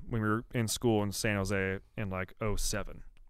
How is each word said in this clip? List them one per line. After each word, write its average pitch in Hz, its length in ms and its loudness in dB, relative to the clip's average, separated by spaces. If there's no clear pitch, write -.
when 113 140 0
we 107 40 2
were 110 160 2
in 113 120 2
school 107 360 4
in 101 80 -2
San 104 260 0
Jose 95 400 0
in, 107 120 -4
like, 92 320 -4
oh 107 140 2
seven - 480 -2